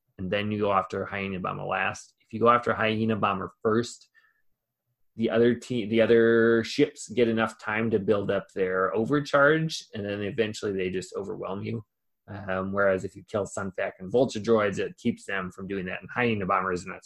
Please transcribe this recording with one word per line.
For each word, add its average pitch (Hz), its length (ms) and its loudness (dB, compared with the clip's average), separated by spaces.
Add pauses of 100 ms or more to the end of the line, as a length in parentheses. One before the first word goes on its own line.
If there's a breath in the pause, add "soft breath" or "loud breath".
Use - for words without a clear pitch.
(180)
and 92 140 -8
then 104 200 -2
you 104 80 -4
go 101 140 0
after 95 320 -2
Hyena 98 340 -6
Bomber 98 240 -6
last. 95 500 -4 (140)
If - 60 -16
you 110 80 -6
go 113 80 6
after 120 240 4
Hyena 110 440 0
Bomber 95 340 -2 (100)
first, 113 460 0 (1120)
the 113 120 0
other 120 240 4
te-, 120 340 -4
the 113 140 2
other 113 640 6
ships - 460 0
get 117 180 2
enough 113 320 0
time 110 320 -2
to 110 80 2
build 98 320 0
up 98 240 -2
their 92 400 0
overcharge, 147 880 2 (100)
and 101 120 -6
then 104 160 -4
eventually 107 500 -2
they 92 180 -2
just 90 280 -6
overwhelm 95 440 -8
you. 110 220 -6 (460)
Um, 98 420 -6
whereas 98 320 2
if 98 140 -10
you 92 120 -18
kill 101 160 -2
Sun 98 300 -8
Fac 98 240 -6
and 92 100 -12
Vulture 117 300 2
Droids, 104 400 2
it 92 180 -6
keeps 117 280 -4
them 95 260 -6
from 95 160 -14
doing 95 200 -6
that. 92 120 -8
And - 160 -16
Hyena 117 300 0
Bomber 92 260 0
isn't 90 180 -4
a 90 160 -12